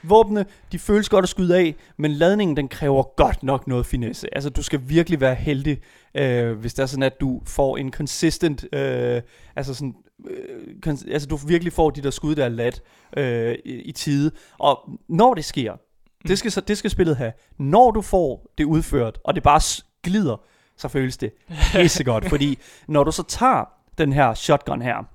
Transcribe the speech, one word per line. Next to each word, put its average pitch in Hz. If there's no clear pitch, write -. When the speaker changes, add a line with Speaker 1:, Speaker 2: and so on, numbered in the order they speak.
Speaker 1:
Våbnene, 208
de 175
føles 208
godt 190
at 180
skyde 180
af, 170
men 151
ladningen, 165
den 139
kræver 139
godt -
nok 135
noget 123
finesse. -
Altså, 139
du 143
skal 147
virkelig 160
være 131
heldig, 139
øh, 120
hvis 117
det 135
er 131
sådan, 135
at 131
du 131
får 139
en 135
consistent, 156
øh, 123
altså 139
sådan, 131
øh, -
kons-, 147
altså, 147
du 156
virkelig 165
får 160
de 139
der 139
skud, 151
der 135
er 120
ladt, 117
øh, 120
i, 123
i 156
tide. 147
Og -
når 220
det 156
sker, 110
Speaker 2:
Mm. -
Speaker 1:
det 190
skal 214
så, 190
det 208
skal 208
spillet 170
have. 120
Når 208
du 214
får 170
det 156
udført, 143
og 147
det 160
bare 147
s-, -
glider, 170
så -
føles 131
det 110
Speaker 2:
<laughs> 156
Speaker 1:
pissegodt. 127
Fordi 143
når 147
du 156
så 170
tager 226
den 143
her 135
shotgun 143
her 113